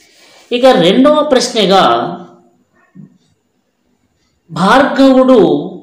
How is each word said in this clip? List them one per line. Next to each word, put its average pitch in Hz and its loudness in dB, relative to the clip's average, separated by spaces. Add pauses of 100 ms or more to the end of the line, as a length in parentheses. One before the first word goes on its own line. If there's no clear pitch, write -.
(560)
ఇక 247 -2
రెండవ 254 2
ప్రశ్నగా 185 -2 (2250)
భార్గవుడు 240 0 (120)